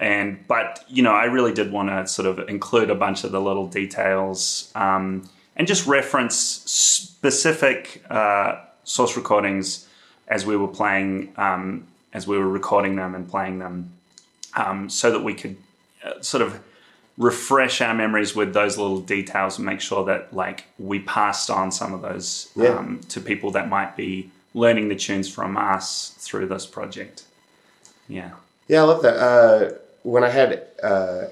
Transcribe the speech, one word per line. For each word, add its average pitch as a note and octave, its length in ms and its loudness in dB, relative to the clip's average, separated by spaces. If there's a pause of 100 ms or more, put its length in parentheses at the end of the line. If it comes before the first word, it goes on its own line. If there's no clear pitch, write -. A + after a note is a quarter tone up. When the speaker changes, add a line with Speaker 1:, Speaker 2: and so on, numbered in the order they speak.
Speaker 1:
and, G2+ 480 -2
but, A#2 400 -2
you B2+ 160 2
know, A2+ 80 6
I G#2 140 4
really B2 280 2
did G#2 160 0
wanna G2 380 -2
sort F#2+ 180 -2
of F#2 220 -2
include G#2 420 0
a G2+ 60 4
bunch G2 260 0
of F#2+ 80 -4
the G2 100 -2
little G2 280 -2
details, F#2+ 1040 -2
um, F#2+ 540 -2 (280)
and E3+ 120 0
just G3 180 0
reference C3+ 500 2
specific, - 1700 0
uh, G#2 460 2 (260)
source - 340 -2
recordings G2+ 720 0 (400)
as G#2 180 -2
we G#2 120 0
were G2 100 0
playing, G2 720 0
um, F#2+ 500 -4 (260)
as G2 140 -10
we G2+ 120 0
were F#2+ 100 0
recording G2 480 0
them F#2 180 -6
and F2+ 140 -12
playing F#2 320 -6
them, F2+ 320 -10 (640)
um, G2 340 -4
so A#2+ 220 2
that G#2 100 0
we G#2+ 120 -4
could, F#2+ 220 -12 (480)
uh, - 160 -10
sort - 220 -2
of - 180 -4 (560)
refresh B2 640 2
our A2+ 140 2
memories G#2+ 400 0
with G2+ 180 0
those G#2 240 2
little G2 240 -2
details F#2+ 580 -4
and G2+ 80 -6
make F#2+ 140 -6
sure G2 240 -2
that, F#2 300 -4
like, F#2 300 -8 (140)
we G2 200 -6
passed G2+ 520 -2
on F#2+ 200 0
some F#2+ 240 -6
of F2 80 -12
those, F#2 540 -10
Speaker 2:
Yeah. A#2+ 140 6
Speaker 1:
um, G2 380 -4
to - 120 -8
people G2+ 320 -4
that F#2+ 160 -2
might G2 280 -4
be F#2+ 340 -8 (240)
learning A#2 340 4
the G2 80 -2
tunes G2 320 -4
from G2 280 -6
us G2 640 -2
through F#2+ 280 -6
this F#2+ 200 -6
project. G2+ 580 -14 (840)
Yeah. F2+ 220 -12 (380)
Speaker 2:
Yeah, D#3 120 6
I D#3 40 8
love D#3+ 180 6
that. A2+ 140 6
Uh, A#2 560 8 (320)
when B2 200 4
I B2 60 4
had, E3 360 2 (160)
uh, F#2+ 500 0